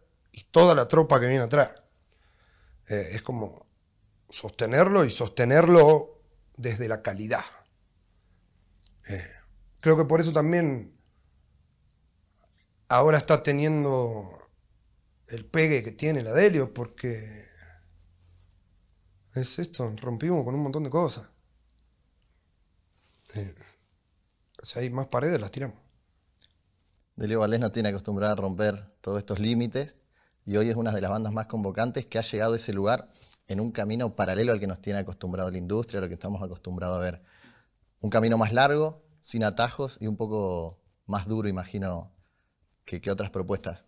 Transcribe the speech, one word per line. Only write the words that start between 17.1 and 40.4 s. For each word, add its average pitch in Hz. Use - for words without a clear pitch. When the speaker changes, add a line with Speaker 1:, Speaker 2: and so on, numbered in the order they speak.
Speaker 1:
es 127
esto, 127
rompimos 135
con 123
un 147
montón 143
de 139
cosas. 147
Eh, 98
si -
hay 127
más 131
paredes, 143
las 104
tiramos. 131
Speaker 2:
Delio 110
Valdés 107
nos 110
tiene 107
acostumbrado 101
a 98
romper 98
todos 101
estos 101
límites, 117
y 101
hoy 110
es 113
una 117
de 101
las 95
bandas 107
más 110
convocantes 110
que -
ha 113
llegado 110
a 117
ese 110
lugar 101
en 98
un 113
camino 110
paralelo 101
al 110
que 98
nos 92
tiene 101
acostumbrado 92
la 90
industria, 101
a -
lo 92
que 87
estamos 98
acostumbrados 90
a -
ver. 90
Un 104
camino 113
más 110
largo, 147
sin -
atajos 123
y 110
un 107
poco 95